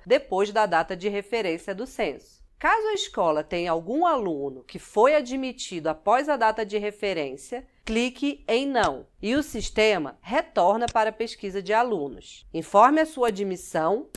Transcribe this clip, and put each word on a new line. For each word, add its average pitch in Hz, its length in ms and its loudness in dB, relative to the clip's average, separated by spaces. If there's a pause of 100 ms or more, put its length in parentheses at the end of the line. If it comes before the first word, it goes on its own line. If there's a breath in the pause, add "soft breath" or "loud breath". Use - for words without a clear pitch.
depois 208 460 2
da 214 140 2
data 170 300 0
de 185 140 -4
referência 202 680 -4
do 220 100 -8
censo. - 520 -8 (220)
Caso 427 280 2
a 427 60 -2
escola 175 500 0
tenha 175 280 -4
algum 185 320 -2
aluno 160 600 -2
que - 160 -18
foi 240 340 4
admitido 247 760 -4
após 233 380 2
a 294 80 2
data 220 300 0
de 208 140 -4
referência, 202 880 -6 (180 soft breath)
clique 247 600 -2
em 247 180 2
Não 185 400 0 (160)
e 226 140 0
o 294 80 2
sistema 208 800 0
retorna 226 680 2
para 220 200 2
a - 20 -18
pesquisa 202 480 -6
de 185 100 -6
alunos. 208 800 -2
Informe 220 480 6
a 311 60 2
sua 262 220 0
admissão 190 880 -2